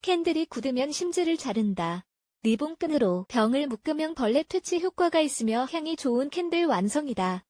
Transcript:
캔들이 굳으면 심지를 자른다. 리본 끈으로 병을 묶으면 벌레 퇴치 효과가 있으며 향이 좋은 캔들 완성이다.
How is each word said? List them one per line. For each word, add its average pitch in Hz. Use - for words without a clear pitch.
캔들이 339
굳으면 262
심지를 339
자른다. 196
리본 285
끈으로 226
병을 254
묶으면 311
벌레 262
퇴치 359
효과가 349
있으며 240
향이 320
좋은 262
캔들 349
완성이다. 208